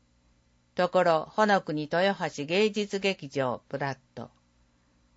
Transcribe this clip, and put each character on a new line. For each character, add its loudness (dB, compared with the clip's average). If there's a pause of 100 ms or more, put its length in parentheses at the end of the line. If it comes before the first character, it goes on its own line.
(760)
と 0
こ 4
ろ、 2
ほ 2
の 4
く -8
に -2
豊 0
橋 -8
芸 2
術 -4
劇 -2
場 -2
プ -6
ラ -4
ッ -18 (160)
ト。 -14 (880)